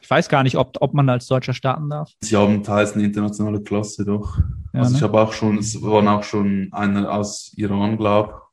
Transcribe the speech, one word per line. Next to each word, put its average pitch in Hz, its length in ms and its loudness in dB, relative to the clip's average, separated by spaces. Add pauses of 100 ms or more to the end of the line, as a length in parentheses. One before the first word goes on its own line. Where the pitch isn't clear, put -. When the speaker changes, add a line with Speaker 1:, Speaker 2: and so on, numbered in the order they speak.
Speaker 1:
Ich - 100 -10
weiß 147 180 2
gar 139 140 4
nicht, 131 140 0
ob, - 240 0
ob 139 120 2
man 143 160 4
als 123 200 0
Deutscher 127 260 0
starten 139 340 -4
darf. 151 220 -8 (120)
Speaker 2:
Sie - 140 0
haben 104 280 4
teils 104 300 2
eine 104 100 0
internationale 104 580 -2
Klasse, 104 420 -4
doch. 101 320 -4 (380)
Speaker 1:
Ja, 127 60 0
Speaker 2:
Also 123 100 4
Speaker 1:
ne? 127 60 2
Speaker 2:
ich 143 80 2
habe 107 180 4
auch 110 100 0
schon, 107 260 0
es - 220 -6
waren 104 280 4
auch 104 160 2
schon 101 480 -2
einer 101 380 -2
aus - 460 -6
Iran, 104 400 -2
glaub. 107 460 0 (100)